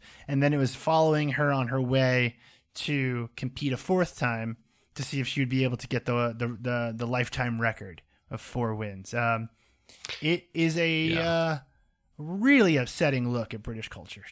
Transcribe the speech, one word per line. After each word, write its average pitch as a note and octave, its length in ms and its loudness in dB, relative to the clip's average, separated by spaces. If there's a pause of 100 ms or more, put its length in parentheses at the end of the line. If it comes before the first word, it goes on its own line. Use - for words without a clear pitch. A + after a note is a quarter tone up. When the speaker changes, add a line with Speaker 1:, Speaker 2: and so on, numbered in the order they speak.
(280)
Speaker 1:
and C#3 160 2
then C#3+ 100 4
it D3 40 2
was C3+ 180 2
following D#3 540 4
her C#3+ 220 2
on C3 180 0
her C3 120 0
way B2+ 540 2 (400)
to B2+ 640 -2
compete C3 340 -4
a B2 60 0
fourth F#3 420 0
time A2+ 380 -2 (380)
to D3 60 -6
see C#3 200 -4
if B2+ 60 -2
she - 120 -4
would C3+ 80 2
be C3 160 2
able B2 140 0
to - 100 -12
get B2 160 -2
the, A#2+ 340 0
the, A#2+ 220 -4
the, A#2+ 340 -2
the A#2 140 -6
lifetime B2 540 -2
record G#2 400 -2 (280)
of - 120 -8
four A#2 340 -4
wins. G2+ 380 -8
Um, A#2 340 0 (720)
it E3 320 -2
is E3 240 2
a, E3 140 2 (140)
Speaker 2:
Yeah. E3 160 0
Speaker 1:
uh, E3 360 0 (600)
really G3 580 6
upsetting B2+ 560 2
look A#2 220 -4
at G#2+ 100 -10
British A2 240 -8
culture. - 440 -16